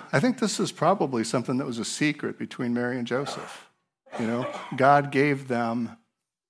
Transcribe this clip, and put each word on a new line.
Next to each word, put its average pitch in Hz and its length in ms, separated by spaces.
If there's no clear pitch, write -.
I 151 80
think 254 180
this 220 220
is 175 100
probably 147 540
something 127 320
that 143 80
was 117 140
a 107 40
secret 147 560
between 120 340
Mary 123 240
and 120 100
Joseph. - 600
You 117 80
know, 120 220
God 139 340
gave 135 380
them 117 480